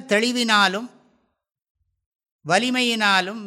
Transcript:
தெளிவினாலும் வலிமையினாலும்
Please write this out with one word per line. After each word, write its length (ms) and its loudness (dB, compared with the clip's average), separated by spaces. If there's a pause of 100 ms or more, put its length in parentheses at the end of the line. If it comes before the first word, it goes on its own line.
தெளிவினாலும் 840 0 (1600)
வலிமையினாலும் 1000 0